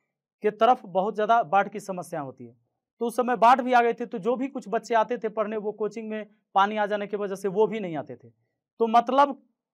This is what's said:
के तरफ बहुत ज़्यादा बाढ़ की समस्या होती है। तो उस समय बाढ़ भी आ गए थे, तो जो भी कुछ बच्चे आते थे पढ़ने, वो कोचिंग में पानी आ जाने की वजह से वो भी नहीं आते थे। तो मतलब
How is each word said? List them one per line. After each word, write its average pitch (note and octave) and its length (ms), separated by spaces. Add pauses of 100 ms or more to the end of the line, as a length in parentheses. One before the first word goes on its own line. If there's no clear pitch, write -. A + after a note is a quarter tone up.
(440)
के G#3+ 80
तरफ A#3+ 340
बहुत F#3+ 280
ज़्यादा G#3+ 300
बाढ़ F#3+ 240
की G3+ 120
समस्या F3 400
होती C3 260
है। A#2 100 (440)
तो A#3 60
उस A#3 100
समय A#3+ 200
बाढ़ A#3 240
भी B3+ 120
आ A#3+ 100
गए A#3 100
थे, A#3 140
तो A#3 120
जो G#3+ 180
भी C4 120
कुछ C4 200
बच्चे A3 260
आते A3+ 240
थे A3+ 100
पढ़ने, G#3+ 280
वो G#3 180
कोचिंग G#3+ 360
में G#3+ 160 (280)
पानी G3+ 220
आ G#3 100
जाने G3+ 200
की G#3 100
वजह G3+ 180
से F#3+ 160
वो G#3 160
भी G#3+ 140
नहीं F3 160
आते C3 200
थे। A#2 120 (520)
तो A#3 80
मतलब B3 520 (340)